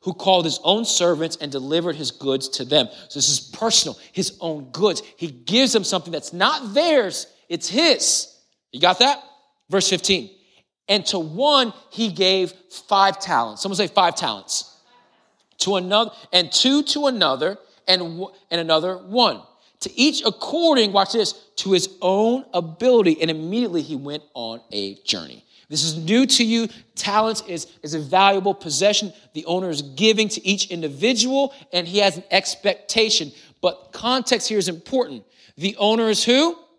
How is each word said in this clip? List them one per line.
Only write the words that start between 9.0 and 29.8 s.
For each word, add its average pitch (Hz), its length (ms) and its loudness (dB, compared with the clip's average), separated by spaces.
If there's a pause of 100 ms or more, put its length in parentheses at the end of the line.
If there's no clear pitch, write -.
Verse - 180 2
fifteen. 175 420 0 (600)
"And 196 160 0
to 196 140 -2
one 240 520 2 (180)
he 220 200 -4
gave 185 420 0 (380)
five 196 320 4
talents." 117 400 -2
Someone 196 160 -4
say, 190 100 0
"Five 175 280 2
talents." 107 500 -6 (920)
"To 196 180 0
another, 208 340 0 (220)
and 175 180 0
two 285 320 2
to 294 240 -2
another, 180 500 0 (300)
and 185 140 2
w-, 170 320 -10 (180)
and 170 80 -2
another 165 380 0
one. 190 440 0 (380)
To - 180 -10
each 269 280 2
according," 269 680 2
watch 196 220 2
this, 214 200 -2 (240)
"to 190 140 -2
his 180 160 2 (140)
own 220 520 0
ability. 175 680 2
And 165 100 0
immediately 170 500 -2
he 147 140 -8
went 143 280 -10 (100)
on 117 260 -10 (140)
a 98 300 -6
journey." 73 420 -8 (280)
This 151 120 -2
is 160 120 -4
new 208 300 2
to 254 160 2
you. 226 240 0 (260)
Talents 214 540 -2
is, 170 180 -8 (160)
is 156 140 -8
a 160 40 -4
valuable 190 540 4
possession 196 580 0 (220)
the 156 120 -12
owner 180 260 -2
is 147 100 -4